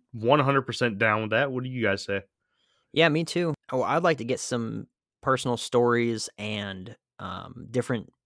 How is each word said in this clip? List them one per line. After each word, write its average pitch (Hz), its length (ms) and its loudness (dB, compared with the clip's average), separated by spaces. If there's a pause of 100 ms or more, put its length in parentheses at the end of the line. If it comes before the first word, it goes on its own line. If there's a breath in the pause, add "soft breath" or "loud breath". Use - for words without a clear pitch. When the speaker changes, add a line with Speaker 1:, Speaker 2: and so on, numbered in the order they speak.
(120)
Speaker 1:
one 120 280 4
hundred 135 280 2
percent 117 320 -2
down 110 220 4
with 107 100 -2
that. 135 200 2
What 127 120 -4
do 131 80 -8
you 127 100 -4
guys 98 220 2
say? 98 180 -4 (720)
Speaker 2:
Yeah, 160 160 4
me 156 140 2
too. 165 320 -2 (160)
Oh, 131 100 0
I'd 135 220 0
like 165 160 2
to - 40 -6
get 120 160 -2
some 113 460 -6 (360)
personal 127 360 0
stories 120 800 2
and, 101 580 -8 (220)
um, - 540 -12
different, 120 420 -4 (120)